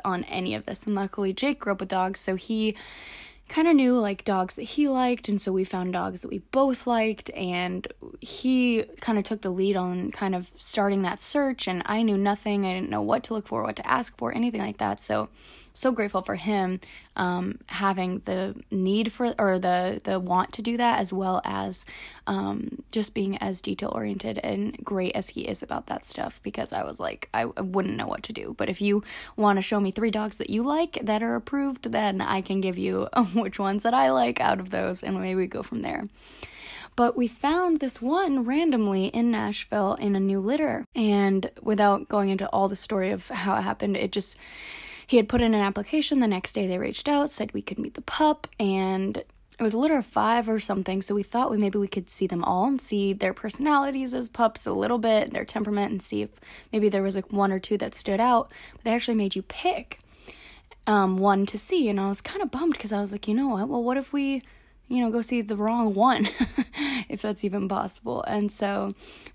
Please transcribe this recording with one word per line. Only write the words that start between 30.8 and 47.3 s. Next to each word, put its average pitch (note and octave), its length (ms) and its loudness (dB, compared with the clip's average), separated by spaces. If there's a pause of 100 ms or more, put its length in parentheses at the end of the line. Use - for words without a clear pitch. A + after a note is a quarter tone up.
that G#3+ 200 0
are A#3 140 0
approved, C4+ 540 -4
then G3+ 300 0
I F#3+ 220 0
can G3 180 -2
give F#3 160 -2
you F#3 360 -2
<laughs> A3 300 2
which G3 160 -6
ones G3+ 240 0
that A#3 120 2
I C4+ 160 6
like A#3+ 300 2
out - 200 2
of F#3 100 -10
those, F#3+ 320 -2
and F#3+ 180 -2
maybe F#3 140 -4
we F#3 120 0
go - 160 -6
from - 200 -6
there. - 220 -6 (920)
But A#3+ 200 4
we B3 100 2
found E4 540 2
this C4 220 -2
one C#4 420 2
randomly A3+ 640 2
in A#3 240 2
Nashville G#3 640 0
in G3+ 200 0
a G3 60 2
new G3 200 2
litter. C4+ 440 0 (100)
And G3+ 560 4 (120)
without G#3 460 4
going G3+ 200 2
into G3 200 0
all G3 200 4
the G3 80 -6
story F#3+ 340 0
of F#3+ 180 -6
how F#3+ 280 0
it - 60 2
happened, G3+ 340 -2
it F#3+ 160 -2
just, - 240 -2 (720)
he B3+ 100 6
had A3 120 6
put A#3+ 120 2
in A3+ 140 4
an G#3 60 4
application. A#3 600 0
The A#3 80 4
next F#3+ 240 -2
day G3+ 140 0
they F#3 120 0
reached - 300 -4
out, D4 220 2